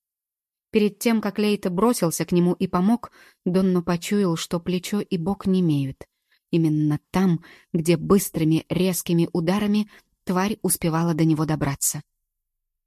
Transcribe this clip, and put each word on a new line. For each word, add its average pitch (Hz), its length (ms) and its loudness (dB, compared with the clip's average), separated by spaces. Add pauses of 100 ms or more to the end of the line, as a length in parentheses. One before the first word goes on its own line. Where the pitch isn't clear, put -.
(720)
Перед 208 280 2
тем, 226 220 2
как 208 180 -4
Лейта 208 300 0
бросился 180 560 0
к - 60 -10
нему 175 220 4
и 190 140 -2
помог, 190 440 0 (340)
Донно 185 360 2
почуял, 175 540 -2
что 170 240 -6
плечо 185 420 -4
и 190 160 -4
бок 180 280 -4
немеют. 156 640 0 (440)
Именно 151 480 2 (120)
там, 185 320 2 (300)
где 165 240 2
быстрыми, 160 720 0
резкими 175 640 0
ударами 208 560 0 (340)
тварь 190 380 -2
успевала 170 540 0
до 160 100 2
него 160 200 2
добраться. 147 580 -4 (840)